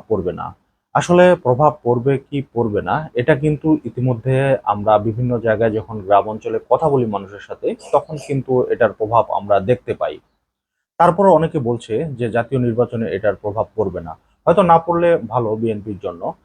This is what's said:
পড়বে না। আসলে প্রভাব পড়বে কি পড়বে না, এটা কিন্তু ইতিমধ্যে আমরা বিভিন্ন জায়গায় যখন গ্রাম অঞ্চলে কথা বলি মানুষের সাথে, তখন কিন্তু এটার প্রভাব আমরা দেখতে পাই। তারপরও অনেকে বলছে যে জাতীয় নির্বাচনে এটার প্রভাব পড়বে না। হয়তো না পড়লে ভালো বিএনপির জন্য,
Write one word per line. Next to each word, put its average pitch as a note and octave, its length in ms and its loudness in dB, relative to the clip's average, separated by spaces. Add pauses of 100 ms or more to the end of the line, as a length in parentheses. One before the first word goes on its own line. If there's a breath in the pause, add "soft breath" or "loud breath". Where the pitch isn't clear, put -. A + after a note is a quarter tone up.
পড়বে F2+ 260 -2
না। E2+ 220 -12 (380)
আসলে F3 420 4
প্রভাব D3 380 2 (100)
পড়বে B2 340 2
কি C#3 240 -6 (120)
পড়বে A2 280 0
না, B2+ 320 -4
এটা C3 220 0
কিন্তু D3+ 480 0
ইতিমধ্যে B2+ 800 0
আমরা G#2 340 2
বিভিন্ন A#2 420 -2
জায়গায় A2 320 0
যখন G#2+ 280 -6
গ্রাম G2+ 300 2
অঞ্চলে A2 300 -6 (100)
কথা C3 200 2
বলি C3+ 160 2
মানুষের G2 340 -6
সাথে, D3+ 360 -8 (160)
তখন D3+ 260 0 (100)
কিন্তু B2+ 360 0
এটার A2 300 0
প্রভাব A2 380 0
আমরা G2+ 280 0
দেখতে A2 340 -2
পাই। D#2 260 -6 (800)
তারপরও F3 360 4
অনেকে D#3+ 260 2
বলছে A#2+ 460 -4
যে B2 240 -6
জাতীয় A#2 320 -2
নির্বাচনে A2+ 500 -2
এটার G2 240 0
প্রভাব G#2 300 -4 (100)
পড়বে F#2 260 -2
না। D#2+ 160 -14 (280)
হয়তো F3 180 4
না E3+ 160 6
পড়লে E3+ 380 2
ভালো A2+ 380 -2
বিএনপির G#2+ 480 -6
জন্য, F#2 300 -8 (120)